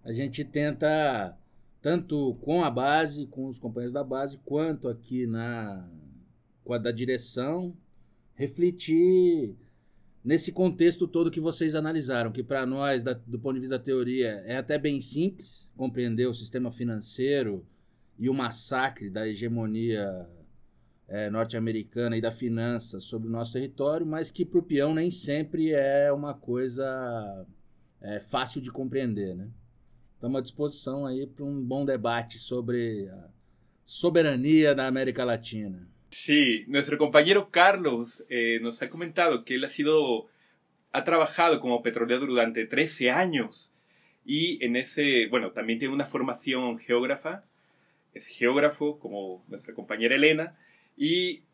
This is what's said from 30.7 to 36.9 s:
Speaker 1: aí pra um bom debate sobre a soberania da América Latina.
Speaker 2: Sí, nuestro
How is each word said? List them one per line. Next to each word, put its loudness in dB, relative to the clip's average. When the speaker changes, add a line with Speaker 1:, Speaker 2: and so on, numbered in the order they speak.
Speaker 1:
aí -4
pra -14
um -6
bom -2
debate -2
sobre -4
a -18
soberania 6
da 0
América 0
Latina. -4
Speaker 2:
Sí, 2
nuestro 0